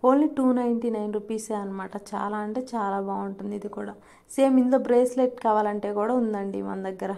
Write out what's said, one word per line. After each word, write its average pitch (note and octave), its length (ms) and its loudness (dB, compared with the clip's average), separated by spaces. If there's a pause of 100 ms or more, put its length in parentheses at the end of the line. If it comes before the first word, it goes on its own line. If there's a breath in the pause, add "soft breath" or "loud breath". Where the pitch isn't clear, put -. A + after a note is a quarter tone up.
Only C#4 180 6 (120)
two C4 80 4 (120)
నైంటీ A#3+ 380 0
నైన్ G#3 220 -4
రూపీసే A3 420 -6
అనమాట. G3 320 -8 (180)
చాలా G#3 360 -4
అంటే A3 140 -6 (120)
చాలా G3 260 -2 (120)
బాగుంటుంది G3 500 -6
ఇది G#3 160 -10
కూడా. G3+ 180 -10 (400 soft breath)
Same C4+ 280 6
ఇందులో B3+ 160 4 (100)
bracelet B3 480 4 (100)
కావాలంటే G#3 420 2 (120)
కూడా A3 200 0
ఉందండి G3+ 480 -2
మన G3 100 -6 (100)
దగ్గర. F#3+ 300 -6